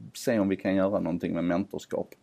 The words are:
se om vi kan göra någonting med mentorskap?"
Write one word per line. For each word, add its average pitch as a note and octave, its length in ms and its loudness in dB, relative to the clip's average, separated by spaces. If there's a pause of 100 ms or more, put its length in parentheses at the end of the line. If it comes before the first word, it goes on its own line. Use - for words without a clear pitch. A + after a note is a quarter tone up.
(140)
se A#2 260 0
om G2 100 4
vi F#2+ 60 2
kan F#2+ 200 0
göra G2 240 2
någonting F2 340 -2
med E2+ 100 -2
mentorskap?" F2 640 -2 (160)